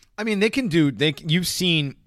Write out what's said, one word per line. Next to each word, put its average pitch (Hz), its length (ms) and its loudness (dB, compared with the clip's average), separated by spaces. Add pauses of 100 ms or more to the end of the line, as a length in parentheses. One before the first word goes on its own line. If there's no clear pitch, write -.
(180)
I 208 60 -8
mean, 214 160 -2
they 220 100 2
can 254 200 -2
do. 147 220 4
They 143 200 0
c-, - 160 -14
you've 170 200 0
seen, 156 480 -2 (120)